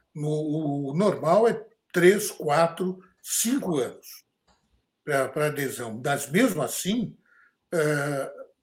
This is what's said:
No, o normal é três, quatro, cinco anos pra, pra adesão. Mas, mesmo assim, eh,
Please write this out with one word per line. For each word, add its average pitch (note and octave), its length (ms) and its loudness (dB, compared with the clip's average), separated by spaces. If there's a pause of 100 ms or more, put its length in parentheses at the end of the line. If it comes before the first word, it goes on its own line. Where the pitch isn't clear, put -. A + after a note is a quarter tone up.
(160)
No, D3+ 720 -2
o C#3 60 -6
normal F3+ 520 4
é A3 160 -2 (280)
três, G3 400 4
quatro, E3 680 0 (220)
cinco A3 560 -2
anos - 480 -8 (760)
pra, C3+ 260 0
pra D3+ 160 -2
adesão. B2+ 580 -4
Mas, C#3+ 240 -2
mesmo F3+ 360 2
assim, G3+ 520 -4 (560)
eh, D3 600 0 (280)